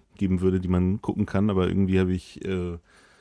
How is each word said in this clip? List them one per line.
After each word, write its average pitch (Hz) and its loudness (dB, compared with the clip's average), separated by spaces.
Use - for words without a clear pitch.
geben 92 0
würde, 92 2
die 90 -6
man 90 0
gucken - -2
kann, 98 0
aber 95 2
irgendwie 92 2
hab 92 2
ich, - -6
äh, 90 -4